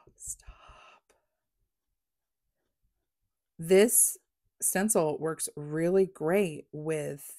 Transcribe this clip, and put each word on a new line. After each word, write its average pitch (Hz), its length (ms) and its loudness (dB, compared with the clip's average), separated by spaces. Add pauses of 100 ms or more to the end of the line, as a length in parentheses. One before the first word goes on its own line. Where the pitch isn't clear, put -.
(160)
Stop. - 300 -16 (3000)
This 190 600 4 (440)
stencil 185 560 0
works 160 380 -6
really 165 500 0
great 185 640 -2
with 151 680 -8